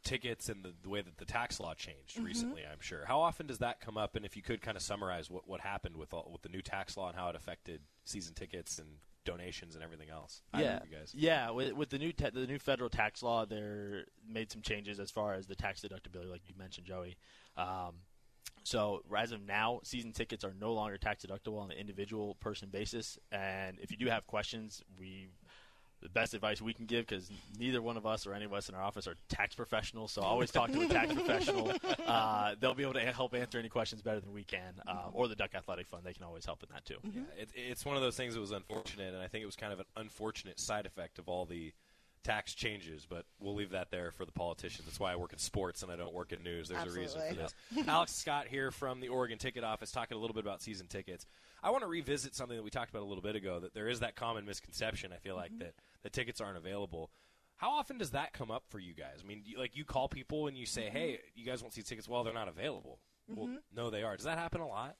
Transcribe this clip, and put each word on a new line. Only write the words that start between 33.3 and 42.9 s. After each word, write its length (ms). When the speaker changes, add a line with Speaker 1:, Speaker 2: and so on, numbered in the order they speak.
Speaker 3:
answer 240
any 100
questions 340
better 180
than 120
we 120
can, 300
uh, 260
or 160
the 80
Duck 180
Athletic 320
Fund. 180
They 80
can 120
always 200
help 180
in 100
that, 120
too. 120
Speaker 2:
Mm-hmm. 120
Speaker 1:
Yeah, 60
it, 120
it's 300
one 120
of 60
those 140
things 180
that 60
was 100
unfortunate, 640
and 80
I 60
think 140
it 40
was 100
kind 160
of 80
an 60
unfortunate 600
side 280
effect 320
of 100
all 180
the 260
tax 300
changes, 500